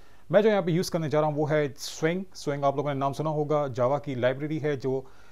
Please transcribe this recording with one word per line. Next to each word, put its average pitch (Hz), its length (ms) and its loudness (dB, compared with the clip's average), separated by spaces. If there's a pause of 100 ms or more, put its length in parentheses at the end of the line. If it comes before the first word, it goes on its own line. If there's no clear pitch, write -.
(320)
मैं 202 100 8
जो 220 60 6
यहाँ 202 140 4
पे 165 100 0
यूज़ 180 180 2
करने 165 180 -2
जा 151 120 2
रहा 156 80 2
हूँ 147 80 -2
वो 151 100 2
है 147 320 2
स्विंग। 175 460 -2 (100)
स्विंग 143 300 -4
आप 135 120 4
लोगों 143 180 -2
ने 135 40 -2
नाम 139 140 0
सुना 151 180 -2
होगा, 147 360 0
Java 127 380 2
की 139 100 -4
लाइब्रेरी 135 440 0
है 147 180 0
जो 131 340 -2 (220)